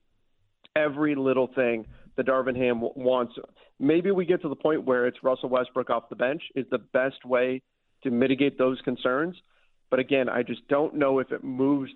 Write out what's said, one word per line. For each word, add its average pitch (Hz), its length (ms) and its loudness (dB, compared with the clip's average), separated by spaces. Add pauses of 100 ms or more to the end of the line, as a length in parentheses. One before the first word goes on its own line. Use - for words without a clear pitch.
(760)
every 151 400 0
little 131 320 2
thing 117 360 0 (320)
that 123 100 -2
Darvin 131 300 0
Ham 123 240 0
w-, 117 160 -4
wants. 127 380 0 (460)
Maybe 170 300 2
we 185 160 0
get 175 160 0
to 165 60 -4
the 135 80 -6
point 156 280 0
where 123 220 2
it's 123 160 -4
Russell 131 260 0
Westbrook 127 400 -2
off 117 200 -2
the 120 80 -12
bench 127 260 -2 (140)
is 127 120 -6
the 127 100 -2
best 131 460 -2
way 127 380 0 (400)
to 131 80 -2
mitigate 131 480 2
those 127 220 2
concerns. 135 560 -2 (520)
But 127 120 2
again, 131 280 2
I 120 140 0
just - 240 -6
don't 143 280 0
know 135 260 2
if 127 100 -6
it - 140 -8
moves 135 520 0